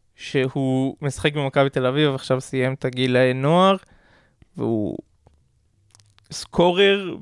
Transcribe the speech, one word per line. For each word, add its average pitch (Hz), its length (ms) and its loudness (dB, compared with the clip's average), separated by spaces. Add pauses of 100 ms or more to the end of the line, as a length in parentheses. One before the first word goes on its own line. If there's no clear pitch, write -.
(140)
שהוא 131 880 -2
משחק 147 320 -2
במכבי 139 360 0
תל 131 160 -2
אביב, 139 280 0
עכשיו 131 260 -2
סיים 131 340 -4
את - 100 -6
הגיל 127 500 2
נוער, 175 420 2 (800)
והוא 110 420 -4 (1300)
סקורר 190 880 2